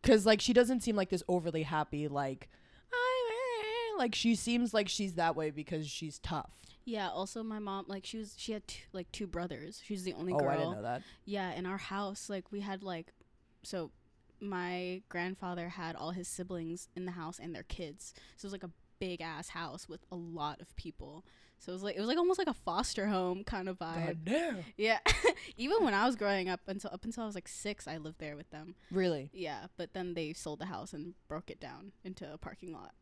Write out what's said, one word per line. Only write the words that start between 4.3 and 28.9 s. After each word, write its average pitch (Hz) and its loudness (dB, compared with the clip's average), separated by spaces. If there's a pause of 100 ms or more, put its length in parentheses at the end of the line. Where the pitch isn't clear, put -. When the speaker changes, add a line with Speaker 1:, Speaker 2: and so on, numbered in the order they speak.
Speaker 1:
seems 233 2
like 208 6
she's 190 -2
that 165 2
way 156 0
because 151 -4
she's 151 -8
tough. - -4 (340)
Speaker 2:
Yeah, 214 -2
also 220 -4
my 214 -4
mom, 196 -4
like, 196 -6
she - -8
was, 214 -8
she - -6
had 214 -4
t-, - -10 (100)
like, 180 -8
two 208 -4
brothers. 170 -6
She 208 -4
was 185 -4
the 185 -2
only 180 -2
Speaker 1:
Oh, - 6
Speaker 2:
girl. 139 6
Speaker 1:
I 139 4
didn't 170 0
know - -6
that. 120 -2 (220)
Speaker 2:
Yeah, 196 -2
in 180 -4
our 190 -2
house, 196 -4
like, 196 -6
we 202 -4
had, 196 -4
like, 170 -6 (500)
so 175 -4 (500)
my 180 -4
grandfather 180 -4
had 165 -6
all 160 -4
his 180 -4
siblings 175 -4
in 185 -6
the 180 -4
house 170 -8
and 160 -8
their - -10
kids. - -8 (220)
So - -14
it - -6
was, 196 -6
like, 196 -8
a 170 -10 (280)
big-ass 165 -4
house 160 -6
with 156 -12 (100)
a 185 -8
lot 165 -4
of - -16
people. - -10 (360)
So - -10
it 180 -4
was, 190 -6
like, 202 -2
it 190 -2
was, 226 0
like, 320 4
almost 359 6
like 349 2
a 240 0
foster 196 0
home 185 4
kind 190 -2
of 185 -4
vibe. 165 0
Speaker 1:
God 160 -2
damn. 285 2 (180)
Speaker 2:
Yeah. 214 4 (280)
<laughs> - 2
Even 330 4
when 220 6
I 202 6
was 247 4
growing 196 4
up, 180 0
until, 196 -4
up 180 -8
until 226 -4
I - -2
was, 202 -6
like, 180 -8
six, - -6
I 160 -4
lived 156 -10
there 151 -6
with 147 -14
them. 160 -12 (160)